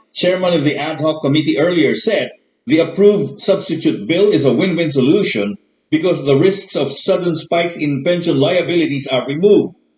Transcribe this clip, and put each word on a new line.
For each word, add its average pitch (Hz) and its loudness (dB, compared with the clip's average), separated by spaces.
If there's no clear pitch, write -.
chairman 180 0
of 160 2
the 143 0
ad 147 -6
hoc 156 -2
committee, 143 0
earlier 151 2
said, 165 -2
the 151 2
approved 175 2
substitute - -2
bill 196 2
is - 2
a 123 4
win-win 165 0
solution 127 0
because 156 0
the 139 2
risks 185 0
of 143 -2
sudden 175 -2
spikes 170 -2
in 143 -4
pension 170 0
liabilities 165 0
are 123 -2
removed, 175 2